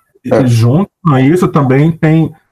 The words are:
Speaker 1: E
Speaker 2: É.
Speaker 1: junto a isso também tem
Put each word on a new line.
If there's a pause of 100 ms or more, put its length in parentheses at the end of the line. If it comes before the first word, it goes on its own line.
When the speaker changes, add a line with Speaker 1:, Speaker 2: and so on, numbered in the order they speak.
(240)
Speaker 1:
E
Speaker 2:
É.
Speaker 1:
junto (180)
a
isso
também
tem (180)